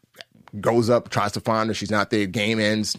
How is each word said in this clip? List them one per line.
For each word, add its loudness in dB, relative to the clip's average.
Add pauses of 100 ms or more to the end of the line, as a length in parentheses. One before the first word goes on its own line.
(600)
goes 2
up, 4
tries 0
to -6
find 0
her. -2
She's -6
not 2
there. 0
Game -2
ends, 0